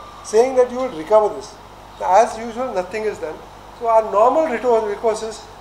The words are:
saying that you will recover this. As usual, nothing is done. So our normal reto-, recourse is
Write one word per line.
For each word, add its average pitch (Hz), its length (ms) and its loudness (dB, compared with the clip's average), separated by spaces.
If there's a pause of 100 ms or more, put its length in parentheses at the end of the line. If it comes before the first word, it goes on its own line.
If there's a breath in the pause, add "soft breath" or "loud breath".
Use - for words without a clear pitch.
(240)
saying 254 320 2
that 247 160 4
you 240 60 -6
will 262 100 -2 (100)
recover 202 380 2
this. - 180 -16 (480)
As 196 340 2
usual, 233 380 -8
nothing 196 300 -6
is 208 140 -6
done. 160 180 -10 (420)
So 240 80 -6
our 220 240 4
normal 262 360 4
reto-, 233 420 0
recourse 214 340 -2
is 220 220 -10 (160)